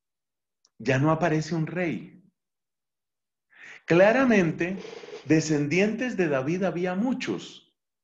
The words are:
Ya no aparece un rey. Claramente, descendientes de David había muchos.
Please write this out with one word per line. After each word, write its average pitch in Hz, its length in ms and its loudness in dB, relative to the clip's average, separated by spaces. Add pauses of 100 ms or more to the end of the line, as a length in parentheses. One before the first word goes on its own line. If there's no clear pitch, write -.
(840)
Ya 131 140 0
no 151 140 2
aparece 160 420 0
un 156 140 -2
rey. 156 560 -8 (1600)
Claramente, 190 920 4 (480)
descendientes 160 920 0
de 180 100 0
David 147 360 -2
había 180 320 -4
muchos. - 760 -6 (320)